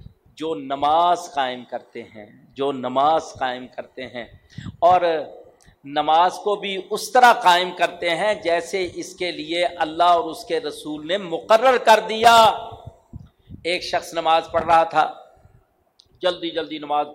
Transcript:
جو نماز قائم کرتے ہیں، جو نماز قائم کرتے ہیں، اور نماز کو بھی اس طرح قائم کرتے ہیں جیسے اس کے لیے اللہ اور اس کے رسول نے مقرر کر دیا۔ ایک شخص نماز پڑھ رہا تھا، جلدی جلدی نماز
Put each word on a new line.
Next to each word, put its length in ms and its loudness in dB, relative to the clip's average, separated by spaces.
جو 200 -8
نماز 800 0
قائم 300 -4
کرتے 380 -14
ہیں، 420 -20
جو 160 -2
نماز 680 0
قائم 280 -6
کرتے 400 -16
ہیں، 180 -14
اور 220 6
نماز 500 2
کو 220 -4
بھی 340 -6
اس 220 -8
طرح 220 8
قائم 380 2
کرتے 440 -2
ہیں 180 0
جیسے 600 -4
اس 220 -14
کے 160 -6
لیے 340 -4
اللہ 380 -2
اور 200 4
اس 220 -12
کے 140 -4
رسول 480 -10
نے 100 -2
مقرر 600 2
کر 220 6
دیا۔ 420 6
ایک 200 -4
شخص 300 -6
نماز 380 0
پڑھ 140 -2
رہا 180 4
تھا، 300 -2
جلدی 280 -4
جلدی 280 -10
نماز 380 -4